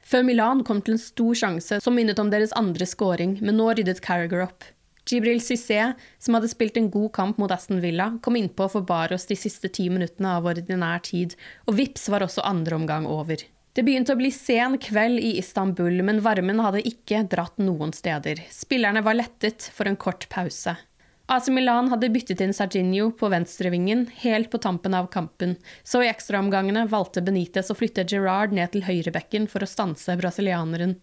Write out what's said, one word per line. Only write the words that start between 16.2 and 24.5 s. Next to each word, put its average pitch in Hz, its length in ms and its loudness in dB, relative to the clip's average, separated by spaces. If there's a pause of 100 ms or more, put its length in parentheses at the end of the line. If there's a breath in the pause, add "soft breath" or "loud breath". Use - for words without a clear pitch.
varmen 202 380 2
hadde 208 260 0
ikke 220 460 -2
dratt 170 260 -4
noen 160 380 0
steder. 151 560 -4
Spillerne 220 500 0
var 220 140 2
lettet 226 560 -4
for 202 160 -2
en 196 80 0
kort - 340 -6
pause. 175 460 -6 (560 soft breath)
A 262 80 2
C 269 140 0
Milan 247 340 4
hadde 240 240 2
byttet 196 320 0
inn 190 80 0
Serginho 190 540 0 (100)
på 208 160 0
venstrevingen 180 680 0 (180)
helt 226 320 0